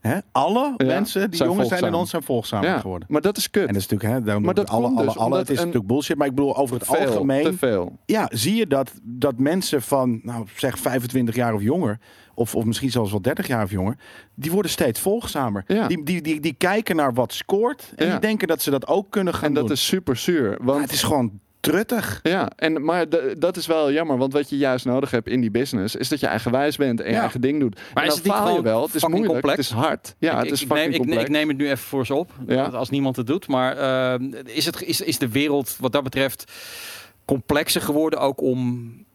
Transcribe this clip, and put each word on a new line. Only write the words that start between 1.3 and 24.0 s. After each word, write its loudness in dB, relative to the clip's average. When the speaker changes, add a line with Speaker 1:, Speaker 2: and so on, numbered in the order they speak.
Speaker 1:
die -8
Speaker 2:
zijn 2
Speaker 1:
jonger 2
zijn 0
dan 0
Speaker 2:
volgzaam. -2
Speaker 1:
ons -2
zijn -4
volgzamer -2
Speaker 2:
Ja, 0
Speaker 1:
geworden. -8
Speaker 2:
maar 2
dat 0
is -4
kut. 2
Speaker 1:
En 0
dat 0
is -8
natuurlijk, 0
hè, -4
daarom 0
Speaker 2:
Maar 2
Speaker 1:
noem 2
ik -8
Speaker 2:
dat 2
Speaker 1:
alle, 2
Speaker 2:
komt 2
Speaker 1:
alle, 2
Speaker 2:
dus 0
Speaker 1:
alle, 0
Speaker 2:
omdat 2
Speaker 1:
het -4
is 2
Speaker 2:
een 0
Speaker 1:
natuurlijk 0
bullshit, 0
maar 4
ik -2
bedoel, 0
over 0
het -6
Speaker 2:
Veel, 2
Speaker 1:
algemeen 2
Speaker 2:
te 2
veel. 0
Speaker 1:
Ja, 2
zie 0
je 2
dat, 0
dat -2
mensen 2
van, 0
nou, -8
zeg -2
vijfentwintig 0
jaar 0
of -2
jonger, 0
of, -2
of 0
misschien -2
zelfs 0
wel -2
dertig -2
jaar 0
of -4
jonger, -2
die -6
worden 0
steeds 0
volgzamer. -2
Speaker 2:
Ja. 0
Speaker 1:
Die, 0
die, -2
die, -2
die -2
kijken 0
naar 2
wat 2
scoort -2
en 2
Speaker 2:
Ja. 2
Speaker 1:
die 0
denken 0
dat 0
ze -2
dat 0
ook 2
kunnen 0
gaan 0
Speaker 2:
En 2
dat 2
Speaker 1:
doen. 2
Speaker 2:
is 0
super 0
zuur, 2
want -4
Speaker 1:
Maar 4
het -4
is -2
gewoon 2
truttig. 0
Speaker 2:
Ja, 0
en, 0
maar 2
de, 0
dat 0
is -8
wel 2
jammer, 0